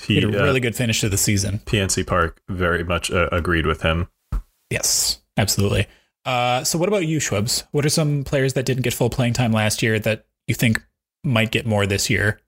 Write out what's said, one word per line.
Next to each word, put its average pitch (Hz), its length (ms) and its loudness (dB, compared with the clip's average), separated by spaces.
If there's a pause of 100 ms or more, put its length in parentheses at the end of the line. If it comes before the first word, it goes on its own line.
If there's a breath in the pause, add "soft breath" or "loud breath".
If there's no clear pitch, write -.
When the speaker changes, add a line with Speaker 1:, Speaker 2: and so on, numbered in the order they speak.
Speaker 1:
He 107 100 0
had 98 100 4
a 104 60 0
Speaker 2:
he, 101 80 -2
uh, 98 40 2
Speaker 1:
really 131 180 2
good 120 140 -2
finish 113 260 -2
to 113 100 0
the 98 80 0
season. 101 480 0
Speaker 2:
P 110 120 0
N 95 120 0
C 95 120 0
Park 85 460 0
very 87 340 0
much, 85 280 -4
uh, 87 200 2
agreed 82 360 0
with 78 160 -2
him. 82 260 0 (640)
Speaker 1:
Yes, - 500 -2 (160)
absolutely. 101 500 0 (380 soft breath)
Uh, 123 400 0
so - 140 -2
what 180 100 0
about 196 180 0
you, 156 120 0
Schwebs? 104 540 -2
What 143 120 0
are 151 60 2
some 147 340 0
players 135 300 0
that 131 100 -2
didn't 127 200 0
get 120 100 0
full 120 160 0
playing 120 240 0
time 120 180 2
last 107 300 2
year 110 160 2
that 110 260 -2 (220)
you - 80 0
think - 280 2 (420)
might 110 260 2
get - 160 -2
more 104 200 2
this 98 220 0
year 101 400 0